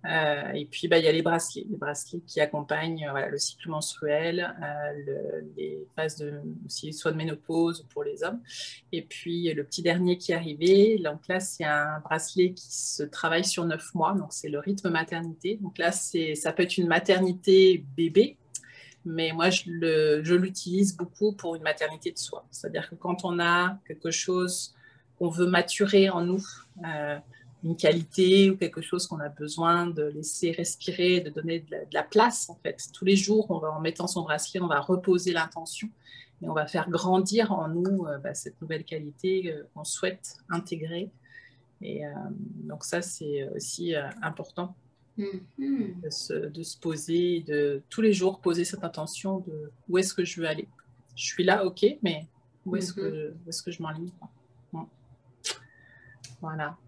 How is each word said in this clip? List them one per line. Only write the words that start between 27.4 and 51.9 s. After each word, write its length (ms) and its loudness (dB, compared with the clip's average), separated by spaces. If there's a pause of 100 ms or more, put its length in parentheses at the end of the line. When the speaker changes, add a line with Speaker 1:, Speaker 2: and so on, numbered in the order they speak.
Speaker 1:
une 100 0
qualité 760 6
ou 60 4
quelque 260 -2
chose 260 -4
qu'on 120 -8
a 80 -6
besoin 600 2
de 160 -2
laisser 480 -2
respirer, 680 0
de 100 -4
donner 300 -4
de 120 -14
la, 80 -8
de 140 -12
la 100 0
place, 460 4
en 140 -16
fait. 140 -6 (160)
Tous 100 -10
les 140 6
jours, 340 4
on 80 0
va, 120 -4
en 100 -6
mettant 260 -4
son 140 -2
bracelet, 400 -4
on 60 -2
va 120 2
reposer 540 2
l'intention 560 -4 (520)
et 60 -8
on 60 -4
va 120 0
faire 240 -2
grandir 600 2
en 160 -2
nous, 380 0
euh, 140 -4
bah, 140 -8
cette 280 -12
nouvelle 240 -6
qualité, 680 -4
euh, 120 -10 (100)
qu'on 100 -14
souhaite 540 -6 (120)
intégrer. 600 -6 (720)
Et, 240 -8
euh, 40 -10 (600)
donc 160 -12
ça, 160 -4
c'est 520 -6
aussi, 420 -6
euh, 120 -4 (140)
important 520 -8 (420)
Speaker 2:
Mhm. 880 -4
Speaker 1:
de 60 -6
se, 240 -8
de 300 -6
se 120 -12
poser, 720 0
de 440 0
tous 100 -2
les 120 6
jours 260 2
poser 260 0
cette 180 -8
intention 640 -6
de 240 -12 (160)
où 120 4
est-ce 120 0
que 140 0
je 160 -8
veux 60 -2
aller. 200 -4 (480)
Je 100 -8
suis 180 -2
là, 240 4
ok, 180 0 (160)